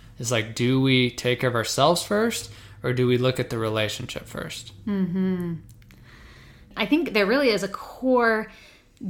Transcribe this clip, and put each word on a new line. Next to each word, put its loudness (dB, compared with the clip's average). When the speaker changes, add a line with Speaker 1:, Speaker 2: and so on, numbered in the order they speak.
Speaker 1:
It's -6
like, -2
do 2
we 4
take -2
care 2
of 0
ourselves 2
first, -2
or -2
do 2
we 4
look 0
at -4
the -4
relationship -4
first? -12
Speaker 2:
Mm-hmm. -2
I -2
think 0
there 4
really 4
is 2
a -2
core 0